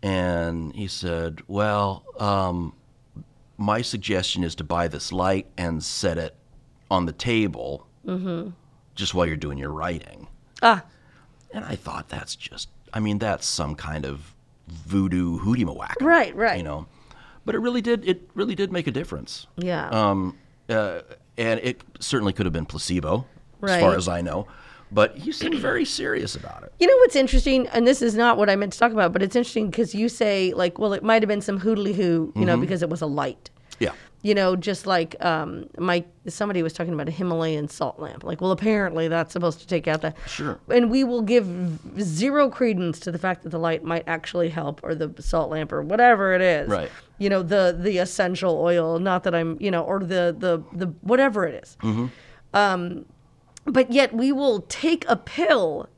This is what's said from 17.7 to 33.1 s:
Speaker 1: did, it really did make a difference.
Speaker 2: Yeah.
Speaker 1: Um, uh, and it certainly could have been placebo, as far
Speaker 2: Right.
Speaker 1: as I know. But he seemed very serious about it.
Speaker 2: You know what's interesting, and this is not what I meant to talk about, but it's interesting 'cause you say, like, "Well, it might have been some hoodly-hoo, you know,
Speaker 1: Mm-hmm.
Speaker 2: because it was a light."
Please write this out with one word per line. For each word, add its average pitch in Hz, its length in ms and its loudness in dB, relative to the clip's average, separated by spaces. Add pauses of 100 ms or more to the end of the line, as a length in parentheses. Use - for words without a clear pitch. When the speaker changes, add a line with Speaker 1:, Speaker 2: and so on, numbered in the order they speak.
Speaker 1:
did, 233 260 0
it - 260 0
really 208 220 -2
did 196 160 -2
make 175 160 -2
a 139 40 -2
difference. - 540 -8 (120)
Speaker 2:
Yeah. 175 320 -4
Speaker 1:
Um, 98 460 2 (320)
uh, 101 340 -2 (360)
and 113 240 0
it 123 180 -4 (200)
certainly 104 340 0
could 98 140 -2
have 82 60 -2
been 80 120 -4
placebo, 90 640 -2 (340)
as 190 180 0
far 95 120 6
Speaker 2:
Right. 82 60 2
Speaker 1:
as 90 100 -2
I 87 140 -2
know. 87 260 -6 (440)
But - 240 4
he 202 160 -8
seemed 330 240 -4
very 262 300 0
serious - 500 -4
about - 280 -14
it. - 160 -20
Speaker 2:
You 349 80 6
know 539 100 10
what's 494 180 8
interesting, 262 520 6
and 233 180 2
this 262 160 6
is 226 140 2
not 233 220 4
what 208 120 4
I 196 60 6
meant 202 180 -2
to - 60 -14
talk 233 140 6
about, 190 200 4
but 190 80 2
it's 196 140 -2
interesting 233 340 0
'cause 214 240 -2
you 220 160 0
say, 196 460 2
like, 180 240 0
"Well, 208 140 0
it 196 100 -4
might 226 180 4
have 214 80 0
been 208 120 0
some 196 180 -4
hoodly-hoo, 185 760 0
you 208 100 2
know, 170 80 4
Speaker 1:
Mm-hmm. - 80 2
Speaker 2:
because 185 200 -2
it 170 80 -2
was 165 120 -4
a 160 60 -2
light." 139 440 -4 (260)